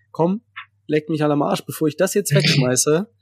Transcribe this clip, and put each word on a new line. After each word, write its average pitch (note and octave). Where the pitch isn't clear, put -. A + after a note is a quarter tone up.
komm, F3+
leck D3+
mich D3+
alle D3+
am C#3+
Arsch, -
bevor D#3
ich -
das F#3
jetzt E3+
wegschmeiße, D3